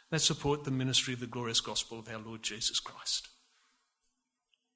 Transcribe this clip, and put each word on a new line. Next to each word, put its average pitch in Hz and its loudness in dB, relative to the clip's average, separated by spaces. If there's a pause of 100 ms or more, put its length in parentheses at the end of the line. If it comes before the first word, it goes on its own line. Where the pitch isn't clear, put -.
that 156 2
support 147 4
the 147 -2
ministry 131 4
of 120 -4
the 123 -6
glorious 120 0
gospel 113 -2
of 113 -14
our 113 -6
Lord 110 -12
Jesus - -2
Christ. - -4 (1500)